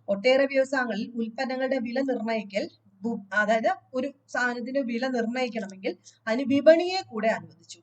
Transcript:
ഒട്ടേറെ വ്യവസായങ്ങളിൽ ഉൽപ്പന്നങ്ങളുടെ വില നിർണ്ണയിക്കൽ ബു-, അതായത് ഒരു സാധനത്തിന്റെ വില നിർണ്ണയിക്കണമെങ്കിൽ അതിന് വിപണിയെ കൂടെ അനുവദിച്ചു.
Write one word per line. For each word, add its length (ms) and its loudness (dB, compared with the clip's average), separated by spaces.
ഒട്ടേറെ 360 4
വ്യവസായങ്ങളിൽ 720 -2
ഉൽപ്പന്നങ്ങളുടെ 640 -2
വില 220 -4
നിർണ്ണയിക്കൽ 720 -4
ബു-, 200 -4
അതായത് 440 2
ഒരു 180 -4
സാധനത്തിന്റെ 540 -2
വില 240 -4
നിർണ്ണയിക്കണമെങ്കിൽ 920 -4
അതിന് 200 0
വിപണിയെ 540 6
കൂടെ 180 -2
അനുവദിച്ചു. 540 -6